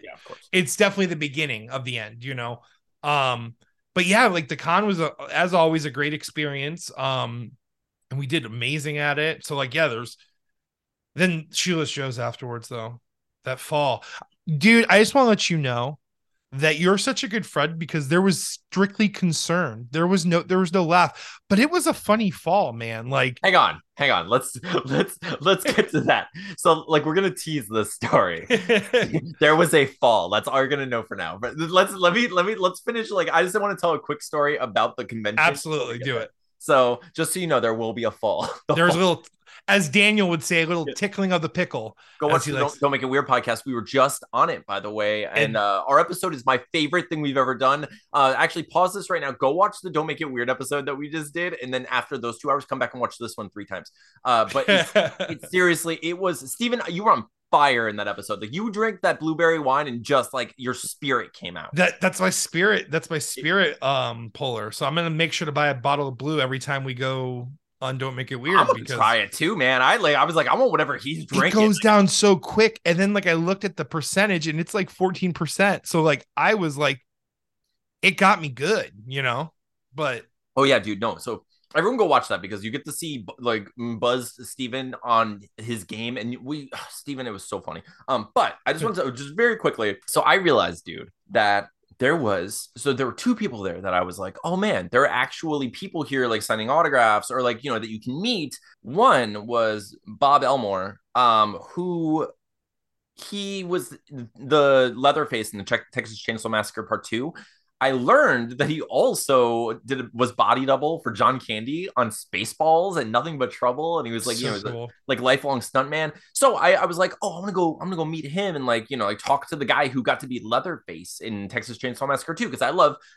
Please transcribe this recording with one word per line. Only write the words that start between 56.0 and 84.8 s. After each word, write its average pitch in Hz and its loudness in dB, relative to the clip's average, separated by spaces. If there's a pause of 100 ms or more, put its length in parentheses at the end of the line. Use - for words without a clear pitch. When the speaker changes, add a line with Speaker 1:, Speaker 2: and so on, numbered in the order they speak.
Speaker 1:
it 170 -4
was, 175 -4
Steven, 240 -2
you 175 -6
were 220 4
on 123 2 (260)
fire 127 4
in 104 -4
that 104 -4
episode. 101 -6
Like, 107 -8
you 208 -4
drank 208 -2
that 170 2
blueberry 160 2
wine 139 0
and 120 -8
just, 131 2
like, 123 -6
your 127 -6
spirit 127 -4
came 87 -14
out. 78 -12
Speaker 2:
That, 175 0
that's 185 -2
my 185 2
spirit. 185 0
That's 156 -4
my 160 -4
Speaker 1:
It 139 -4
Speaker 2:
spirit, 160 -2
um, 120 -2
puller. 110 -6
So - -6
I'm 147 -2
gonna 170 0
make 160 0
sure 175 -4
to 151 -4
buy 147 2
a 139 0
bottle 139 0
of 127 -8
blue 143 -2
every 131 -2
time 135 -6
we 131 -8
go 127 -6 (280)
on 131 -6
Don't 131 -6
Make 131 -8
It 131 -6
Weird 156 0
Speaker 1:
I'm - 6
gonna - 2
Speaker 2:
because 120 -8
Speaker 1:
try 113 4
it 101 -2
too, 180 -2
man. 131 4
I, 175 6
like, 156 2
I 135 4
was 160 2
like, 147 4
"I 131 2
want 240 2
whatever 151 0
he's 156 -6
Speaker 2:
it - -14
Speaker 1:
drinking." 185 2
Speaker 2:
goes 214 6
down 208 6
so 202 6
quick. 220 2
And 170 4
then, 196 0
like, 190 0
I 165 4
looked 180 0
at 180 -6
the 156 -4
percentage 170 0
and 156 -2
it's, 165 -6
like, 196 -2
fourteen 185 -2
percent. 185 0
So, 170 0
like, 151 2 (100)
I 180 4
was 165 -2
like, 139 -2 (960)
it 190 2
got 196 4
me 151 -6
good, 135 -2 (120)
you 135 -6
know? 131 -2 (400)
But 131 -4 (300)
Speaker 1:
Oh, 135 4
yeah, 139 6
dude. 101 -4
No. 104 -2
So 110 -10 (300)
everyone 202 2
go 214 4
watch 135 4
that 87 -4
because 98 -8
you 110 -8
get 131 -8
to 151 -12
see, 147 -8
Bu-, - -14
like, 110 -2 (120)
m-, 117 -6
Buzz 120 -2 (120)
Steven 127 -8